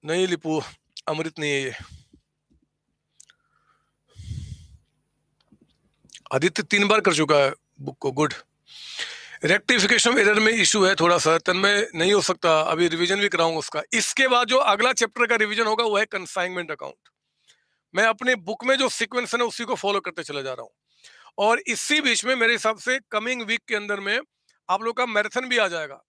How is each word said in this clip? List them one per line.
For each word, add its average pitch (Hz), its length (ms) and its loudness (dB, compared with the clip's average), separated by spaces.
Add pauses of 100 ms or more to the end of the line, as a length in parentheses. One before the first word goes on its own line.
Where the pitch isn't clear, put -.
नहीं 175 220 0
लिपू, 156 360 -2 (440)
अमृत 160 320 -6
नहीं 147 120 -2
है 139 100 0
ये। 127 140 -6 (4000)
आदित्य 156 300 0
तीन 202 240 0
बार 214 140 4
कर 185 120 4
चुका 151 220 2
है 139 180 4 (280)
बुक 135 160 -10
को, 139 140 -4
गुड। 143 220 0 (1120)
रेक्टिफिकेशन 214 760 2
एरर 208 200 4
में 220 120 4
इशू 214 340 2
है 190 100 4
थोड़ा 175 220 4
सा, 160 200 4
तन्मय 202 580 2
नहीं 175 180 2
हो 202 80 4
सकता, 170 400 2
अभी 165 260 2
रिवीजन 175 320 0
भी 202 100 2
कराऊंगा 165 300 0
उसका। 151 220 -6 (120)
इसके 240 340 0
बाद 247 200 2
जो 254 100 2
अगला 240 360 2
चैप्टर 233 320 0
का 233 100 0
रिवीजन 214 300 0
होगा 220 180 0
वो 214 140 2
है 214 80 2
कंसाइनमेंट 180 680 -6
अकाउंट। - 380 -14 (840)
मैं 196 120 2
अपने 247 300 2 (120)
बुक 220 180 -8
में 262 120 2
जो 262 120 2
सीक्वेंस 233 440 -4
है 240 60 0
ना 240 60 0
उसी 226 200 -6
को 220 100 -4
फॉलो 202 240 -2
करते 170 240 -10
चला 143 180 -8
जा 135 120 -8
रहा 123 80 -12
हूँ। 110 100 -18 (680)
और 226 300 2
इसी 285 340 -2
बीच 240 240 0
में 254 100 0
मेरे 233 180 2
हिसाब 220 260 -2
से 254 200 -4 (120)
कमिंग 233 300 -4
वीक 226 260 -4
के 226 80 -4
अंदर 208 240 -4
में 202 200 -2 (500)
आप 196 120 2
लोग 226 160 -4
का 247 80 0
मैराथन 220 440 -2
भी 240 80 0
आ 208 100 2
जाएगा। 156 420 -8